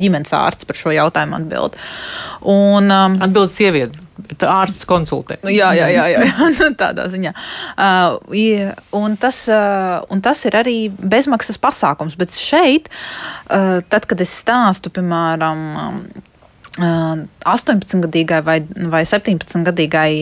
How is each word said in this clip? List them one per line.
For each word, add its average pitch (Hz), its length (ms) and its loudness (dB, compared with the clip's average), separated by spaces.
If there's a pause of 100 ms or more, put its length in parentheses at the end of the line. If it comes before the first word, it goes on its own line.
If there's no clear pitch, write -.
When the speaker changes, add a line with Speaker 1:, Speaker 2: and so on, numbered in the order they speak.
Speaker 1:
ģimenes 160 340 0
ārsts - 320 -2
par - 100 -8
šo 160 140 -2
jautājumu 151 480 0
atbild. 78 400 -6 (640)
Un, 202 480 4
um, 190 320 4
Speaker 2:
Atbild 190 320 2
sieviete. 156 460 0 (100)
Bet - 320 -8
ārsts 190 400 0
konsultē. 156 560 -2
Speaker 1:
Jā, 196 320 2
jā, 170 160 4
jā, 175 160 2
jā, 175 160 2
jā. - 120 2 (120)
<laughs> 285 140 2
Nu, 311 160 4
tādā 180 340 -4
ziņā. 185 220 -6 (400)
Ā, - 160 2 (420)
ie-, 208 400 0 (220)
un 208 260 -2
tas, - 280 -2
ā, 202 600 0
un 190 160 -2
tas 285 240 0
ir 196 80 -2
arī 233 220 2 (100)
bezmaksas 220 720 0
pasākums, 151 600 -2
bet 180 200 -4
šeit, 311 480 2 (560)
ā, 190 400 2
tad, - 240 0
kad 180 160 0
es - 160 -4
stāstu, 220 560 0
piemēram, 160 720 -2 (100)
ā, - 1200 -6 (500)
astoņpadsmitgadīgai 170 1000 0
vai, 160 180 2 (260)
vai 160 160 0
septiņpadsmitgadīgai 170 1080 0 (120)